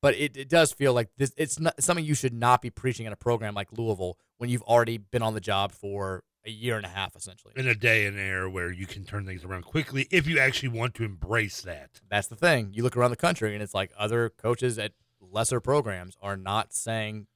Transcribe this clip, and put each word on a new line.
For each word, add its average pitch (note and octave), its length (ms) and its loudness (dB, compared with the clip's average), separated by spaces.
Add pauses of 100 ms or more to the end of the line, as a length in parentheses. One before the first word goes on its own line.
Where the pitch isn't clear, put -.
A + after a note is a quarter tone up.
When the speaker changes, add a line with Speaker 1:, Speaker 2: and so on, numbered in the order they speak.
Speaker 1:
But C#3 140 6
it, C3+ 220 -2
it C3+ 100 -10
does D#3+ 240 6
feel C3+ 220 4
like A#2+ 240 2
this. C3+ 180 0
It's D#3 240 -2
not, D#3+ 240 0
something F3 220 0
you D3+ 100 2
should C3 180 0
not A#2+ 280 6
be B2 80 -6
preaching A#2+ 360 -4
in A2 60 -8
a G2 60 -10
program A2 360 0
like G2+ 200 -6
Louisville G2+ 440 -4 (200)
when A#2+ 120 -4
you've B2 140 0
already A#2 340 6
been A2+ 260 -4
on A2 100 0
the G#2+ 80 -4
job G2 320 -2
for G2 500 -6 (200)
a A2 60 -12
year A2+ 260 -4
and G#2 120 -6
a - 20 -10
half, F#2 260 -6
essentially. - 400 -18
Speaker 2:
In C3 120 -2
a A#2 80 4
day A2 320 4
and G2+ 100 -4
era F#2+ 320 -2
where F2+ 220 -4
you F2+ 160 -8
can G2 180 -12
turn G2+ 220 -8
things F2+ 180 -12
around F#2 180 -8
quickly C3+ 460 -4
if E3+ 160 4
you D#3 140 2
actually C3+ 300 2
want A#2 260 -2
to A2+ 80 -4
embrace G2+ 580 -2
that. D2 480 -14
Speaker 1:
That's G2+ 180 0
the A#2 80 -14
thing. B2+ 380 2
You G#2+ 80 -4
look B2 160 0
around B2 140 4
the A#2 40 -4
country, G#2 380 0
and G#2 80 -8
it's G2+ 140 -8
like G2 200 -2
other A2+ 340 0
coaches A#2 500 -2
at G#2 140 -6 (280)
lesser G#2+ 380 0
programs G#2 600 -2
are G2 160 -4
not F#2+ 380 -2
saying G#2+ 640 -4